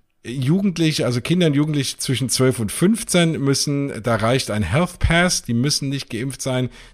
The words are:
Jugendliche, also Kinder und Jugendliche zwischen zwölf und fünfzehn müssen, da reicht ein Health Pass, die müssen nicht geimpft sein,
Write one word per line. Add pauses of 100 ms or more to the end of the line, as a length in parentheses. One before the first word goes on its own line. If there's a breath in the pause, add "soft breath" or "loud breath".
(260)
Jugendliche,
also
Kinder
und
Jugendliche
zwischen
zwölf
und
fünfzehn
müssen,
da
reicht
ein
Health
Pass,
die
müssen
nicht
geimpft
sein, (240 loud breath)